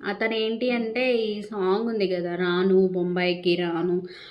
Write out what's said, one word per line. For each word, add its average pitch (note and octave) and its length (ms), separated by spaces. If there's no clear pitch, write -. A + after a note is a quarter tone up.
అతను A3 280
ఏంటి A3+ 380
అంటే, A#3+ 440
ఈ G#3+ 260
సాంగ్ G3+ 460
ఉంది G#3+ 200
కదా, F3 280
రాను F#3 520
బొంబాయికి F3+ 680
రాను, F3 460